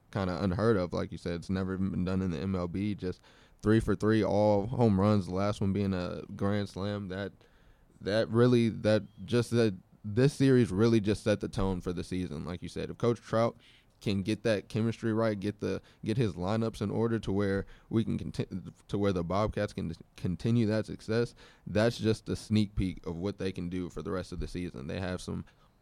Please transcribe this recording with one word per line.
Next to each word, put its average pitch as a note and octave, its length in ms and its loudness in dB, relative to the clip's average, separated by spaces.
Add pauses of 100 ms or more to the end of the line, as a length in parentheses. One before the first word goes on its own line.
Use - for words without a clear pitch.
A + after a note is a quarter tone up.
(100)
kinda F2+ 320 -4
unheard G2+ 340 2
of. F2+ 160 -2
Like F#2 200 -6
you E2+ 60 -8
said, E2+ 160 -6
it's E2+ 160 -8
never F#2+ 260 -2
been F2+ 280 -2
done F#2 180 0
in F#2+ 80 0
the D#2+ 80 -4
M F#2+ 160 -2
L F2+ 140 -2
B. G2 260 -2
Just F2+ 260 -6 (420)
three A2 180 6
for G#2+ 140 2
three, G#2+ 280 2
all G2+ 440 4
home A#2 340 4
runs, G#2 260 4
the F2+ 80 -4
last G2+ 260 0
one G2 120 2
being G2 220 0
a F2 280 -4 (140)
grand G2+ 320 0
slam. G2+ 400 -6
That, F#2+ 240 -6 (720)
that G#2 260 0
really, A#2 400 6
that G2+ 360 2 (200)
just, A#2 280 0
that A2+ 220 4 (300)
this A#2+ 300 2
series B2+ 360 6
really A2+ 300 4
just G2+ 240 0
set G#2 160 2
the - 80 -4
tone F#2+ 320 -2
for F2+ 120 -4
the E2+ 120 -6
season. D#2 400 -6
Like F2 180 -8
you E2 60 -8
said, D#2+ 220 -8
if E2+ 80 -14
Coach A#2+ 220 0
Trout A2+ 360 0 (440)
can G2 220 0
get G#2 200 -2
that G#2+ 260 0
chemistry A2+ 440 -2
right, A2 260 0
get G#2 220 -4
the, F#2+ 200 -4 (240)
get G#2+ 120 -2
his A2+ 160 2
lineups G#2+ 480 -2
in G2+ 100 -2
order A2+ 300 0
to - 100 -6
where G2 360 0 (220)
we A2 140 2
can G2 160 -4
conti-, - 300 -6 (400)
to G#2 100 -2
where G2+ 140 2
the F2+ 100 -2
Bobcats G2+ 500 -2
can F2 220 -6 (220)
continue A#2 500 0
that G#2+ 200 0
success, A2+ 500 -4 (320)
that's A2 300 2
just G#2+ 300 0
a G2 60 -2
sneak G#2+ 400 0
peek F#2 320 -4
of F2 80 -6
what F#2 240 -4
they F#2+ 140 -4
can F2+ 160 -6
do F2+ 200 -4
for E2+ 140 -10
the - 80 -6
rest F2+ 220 -6
of F2 80 -6
the D#2 80 -6
season. E2+ 400 -8
They F#2 100 -6
have F#2 220 -4
some, F2+ 240 -6 (380)